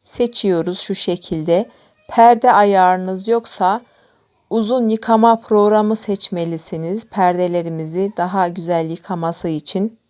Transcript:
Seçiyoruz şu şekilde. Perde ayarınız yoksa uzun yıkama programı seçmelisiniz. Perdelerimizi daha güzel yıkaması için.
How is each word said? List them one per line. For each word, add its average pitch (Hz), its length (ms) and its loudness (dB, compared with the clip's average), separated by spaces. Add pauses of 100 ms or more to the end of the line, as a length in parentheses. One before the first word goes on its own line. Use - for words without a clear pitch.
Seçiyoruz 185 800 -2
şu - 160 -6
şekilde. 175 720 -2 (400)
Perde 240 440 6
ayarınız 185 760 2
yoksa 226 520 -2 (720)
uzun 226 380 0
yıkama 226 480 4
programı 214 600 2
seçmelisiniz. 170 1080 -6
Perdelerimizi 175 1120 -2
daha 180 320 0
güzel 170 420 -4
yıkaması 170 580 -6
için. 185 500 -4 (120)